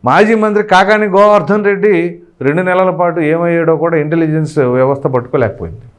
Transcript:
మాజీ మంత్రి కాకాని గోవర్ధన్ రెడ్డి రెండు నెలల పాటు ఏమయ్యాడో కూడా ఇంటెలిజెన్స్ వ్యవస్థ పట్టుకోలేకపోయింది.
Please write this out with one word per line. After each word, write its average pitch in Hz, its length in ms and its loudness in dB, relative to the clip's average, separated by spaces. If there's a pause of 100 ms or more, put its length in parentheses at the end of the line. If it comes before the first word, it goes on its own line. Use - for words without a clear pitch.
మాజీ 190 300 2
మంత్రి 214 300 0
కాకాని 208 420 2
గోవర్ధన్ 202 580 2
రెడ్డి 185 560 0 (220)
రెండు 151 200 0
నెలల 185 280 0
పాటు 170 300 -2
ఏమయ్యాడో 165 560 0
కూడా 165 200 -2
ఇంటెలిజెన్స్ 156 640 -2
వ్యవస్థ 131 480 0
పట్టుకోలేకపోయింది. 120 800 -4 (120)